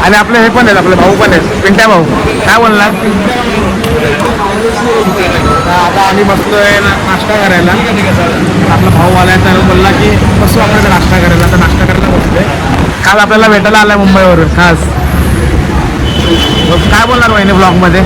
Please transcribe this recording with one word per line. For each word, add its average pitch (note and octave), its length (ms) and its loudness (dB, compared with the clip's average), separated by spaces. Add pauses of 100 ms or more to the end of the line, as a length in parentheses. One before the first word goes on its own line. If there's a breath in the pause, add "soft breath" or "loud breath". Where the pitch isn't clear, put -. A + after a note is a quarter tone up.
आणि G3 120 0
आपले G#3+ 220 0
हे A3+ 100 2
पण A#3+ 180 2
आहेत, G3+ 120 2
आपले F3+ 180 0
भाऊ F#3 240 2
पण G3+ 120 2
आहेत, - 300 -2
पिंट्या G3 260 2
भाऊ. F#3 140 2 (440)
काय G#3+ 120 0
बोलणार? G#3+ 320 0 (2750)
तर E3+ 40 -2
आता F3 380 -2
आम्ही G3+ 160 0
बसलोय G3+ 460 0 (140)
ना-, G3 220 -2
नाश्ता F#3+ 280 -4 (100)
करायला. F3+ 280 0 (1000)
आपला - 160 2
भाऊ F3+ 300 2
आलाय F3+ 240 2
तर F#3 240 2
बोलला F#3 220 2 (100)
की G#3 100 2 (320)
बसू G#3+ 180 2
आपण G#3+ 180 0
इथे G3+ 100 2
नाश्ता F#3 300 0
करायला, E3+ 340 2
तर F3+ 120 2
नाश्ता D#3 200 0
करायला - 320 0
बसलोय. - 280 0 (600)
काल G3 140 2
आपल्याला G#3+ 300 2
भेटायला G#3 300 2
आलाय G#3 180 2
मुंबईवरून F#3+ 600 2
खास. E3+ 220 2 (1900)
मग D#3+ 200 0
काय A3 160 0
बोलणार A#3 240 0
वहिनी G3+ 220 0
ब्लॉगमध्ये? F3+ 540 2